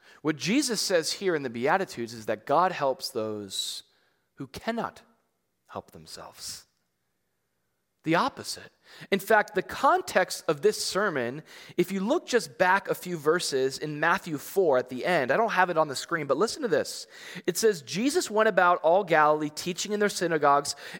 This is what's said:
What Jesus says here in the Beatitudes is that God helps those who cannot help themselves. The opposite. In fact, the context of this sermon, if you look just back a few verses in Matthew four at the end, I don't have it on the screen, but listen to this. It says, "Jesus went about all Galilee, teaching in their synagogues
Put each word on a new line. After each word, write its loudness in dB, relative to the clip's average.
What -2
Jesus -2
says 0
here 0
in -2
the -4
Beatitudes -2
is -14
that -4
God 4
helps -2
those -8
who -14
cannot -8
help -14
themselves. -16
The 2
opposite. -4
In 2
fact, 2
the 2
context 0
of 0
this 2
sermon, -2
if 0
you -2
look 0
just 0
back 2
a -2
few -6
verses 0
in -8
Matthew 0
four 2
at 0
the -6
end, 2
I 2
don't 0
have 2
it -4
on 2
the -6
screen, -4
but 2
listen -2
to -2
this. -2
It -2
says, 2
"Jesus -2
went 4
about 2
all 4
Galilee, 4
teaching -6
in -2
their 2
synagogues 2